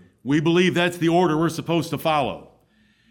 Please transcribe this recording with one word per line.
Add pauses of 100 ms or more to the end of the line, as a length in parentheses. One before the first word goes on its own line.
(220)
We
believe
that's
the
order
we're
supposed
to
follow. (640)